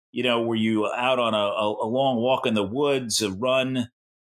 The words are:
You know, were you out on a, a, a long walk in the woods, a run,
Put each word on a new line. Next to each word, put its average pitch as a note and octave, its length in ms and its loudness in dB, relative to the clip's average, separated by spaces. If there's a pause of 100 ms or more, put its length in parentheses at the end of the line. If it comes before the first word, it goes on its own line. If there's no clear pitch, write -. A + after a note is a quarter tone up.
(120)
You A#2+ 120 -4
know, A#2 200 2
were A#2 120 0
you A2 320 2
out B2+ 300 0
on A2+ 160 0
a, G#2+ 40 2
a, G#2 480 0
a A2 40 -4
long C3 280 0
walk B2 280 2
in A#2 80 0
the G#2 100 2
woods, B2+ 580 -2
a G2+ 100 0
run, B2+ 580 -2 (380)